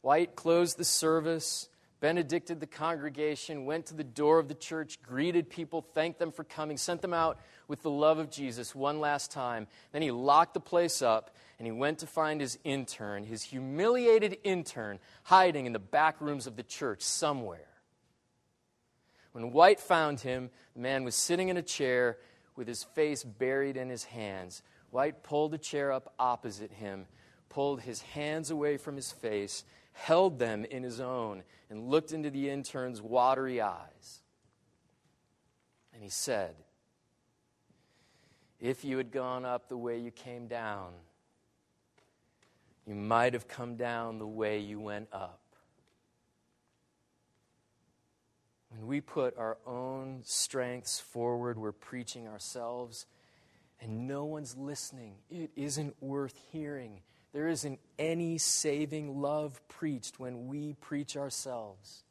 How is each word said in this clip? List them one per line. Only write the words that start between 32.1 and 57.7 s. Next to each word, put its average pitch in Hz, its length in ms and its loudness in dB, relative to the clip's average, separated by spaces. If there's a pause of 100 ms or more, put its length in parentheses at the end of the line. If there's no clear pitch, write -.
into 151 180 -4
the 139 180 -4
intern's 127 540 -6
watery 127 580 4
eyes. - 640 -6 (1700)
And 113 100 -18
he 101 60 -14
said, 95 460 -2 (2000)
"If 123 240 -2
you 135 120 -2
had 127 140 -2
gone 127 340 -4
up 123 240 -4
the 127 80 -8
way 120 220 -4
you 120 120 -8
came 120 360 -14
down, 107 480 -8 (1900)
you 104 80 -10
might 117 400 4
have 113 140 -6
come 120 280 -10
down 117 420 -4
the 107 80 -8
way 107 340 -2
you 104 200 -8
went 104 320 -8
up." 92 280 -12 (3250)
When 110 160 -12
we 143 140 -2
put 135 360 -2
our 113 300 -4
own 131 580 -8
strengths 123 760 -4
forward, 120 580 -4
we're 107 140 -4
preaching 120 560 -12
ourselves, 117 800 -10 (760)
and 113 260 -6
no 139 180 -6
one's 151 320 -10
listening. 131 720 -12
It 165 280 -10
isn't 143 440 -6
worth 139 360 -6 (160)
hearing. 139 500 -10 (300)
There 151 160 -2
isn't 147 300 -2 (200)